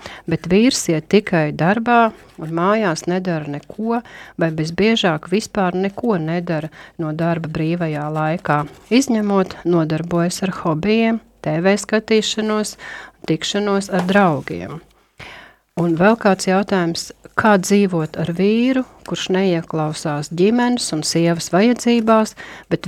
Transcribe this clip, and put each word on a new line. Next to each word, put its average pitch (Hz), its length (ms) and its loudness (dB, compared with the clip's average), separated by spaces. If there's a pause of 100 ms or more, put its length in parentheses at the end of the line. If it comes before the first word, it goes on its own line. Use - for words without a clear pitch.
(260)
bet 170 240 -2
vīrs 226 400 4
iet 156 180 0
tikai 185 460 2
darbā 226 560 2 (260)
un 160 140 -10
mājās 180 560 0
nedara 175 400 -2
neko, 220 560 -6 (340)
vai 165 140 0
visbiežāk 170 800 0
vispār 185 480 -2
neko 196 400 -2
nedara 160 500 -4 (300)
no 156 160 -4
darba 165 340 -2
brīvajā 156 640 -4
laikā, 156 520 -2 (280)
izņemot 208 760 2
nodarbojas 170 800 0
ar 185 180 -4
hobijiem, 214 640 0 (180)
T 156 220 -2
V 196 160 4
skatīšanos, 214 960 -2 (540)
tikšanos 196 640 -2
ar 180 160 2
draugiem. 165 720 0 (960)
Un 170 160 2
vēl 208 240 4
kāds 190 240 2
jautājums, 185 600 0 (260)
kā 214 240 4
dzīvot 185 640 2
ar 160 160 -2
vīru, 233 460 2 (260)
kurš - 240 -4
neieklausās 160 960 -2
ģimenes 233 640 2
un 156 80 -2
sievas 170 480 0
vajadzībās, 220 840 2 (340)
bet - 180 -4